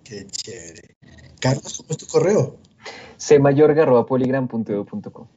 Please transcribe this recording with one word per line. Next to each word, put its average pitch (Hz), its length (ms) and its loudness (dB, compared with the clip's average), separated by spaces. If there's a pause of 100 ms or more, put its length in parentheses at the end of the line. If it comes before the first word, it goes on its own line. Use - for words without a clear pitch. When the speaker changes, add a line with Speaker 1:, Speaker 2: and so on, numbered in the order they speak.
Speaker 1:
Qué 101 240 -18
chévere. - 680 -16 (440)
Carlos, - 380 -4
¿cómo - 140 -14
es - 60 -8
tu - 100 -20
correo? 160 500 0 (580)
Speaker 2:
C 147 240 4
mayorga 147 440 4
arroba 123 220 4
poligram 131 440 -2
punto 113 240 -6
edu 101 100 -4
punto 101 300 -12
com. - 240 -20